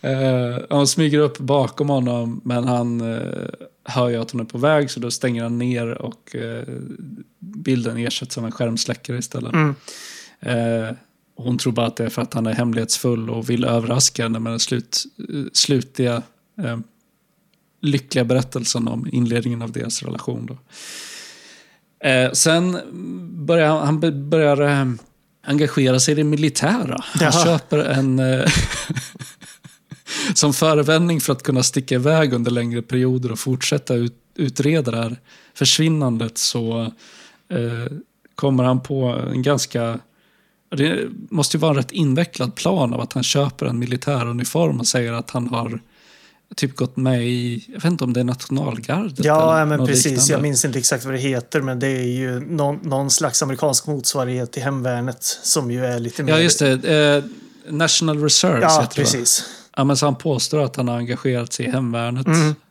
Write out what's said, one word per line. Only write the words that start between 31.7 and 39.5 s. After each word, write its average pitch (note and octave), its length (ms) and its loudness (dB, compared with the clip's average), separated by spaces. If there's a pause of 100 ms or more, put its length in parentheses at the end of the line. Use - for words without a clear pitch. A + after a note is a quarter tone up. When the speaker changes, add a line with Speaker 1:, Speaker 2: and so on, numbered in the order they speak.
Speaker 1:
iväg D3 380 4
under A#2+ 180 0
längre A#2+ 300 -2
perioder B2+ 500 0
och A2+ 80 -6
fortsätta B2+ 560 -2
ut-, A#2+ 200 0 (200)
utreda C#3 560 0
det A#2 60 -2
här A#2 220 -4 (340)
försvinnandet C3+ 840 2
så, A#2 440 -2 (680)
eh, A#2+ 440 -4 (420)
kommer C3+ 280 2
han B2+ 200 2
på C3+ 200 -2 (300)
en C3 80 0
ganska, A#2+ 580 0 (800)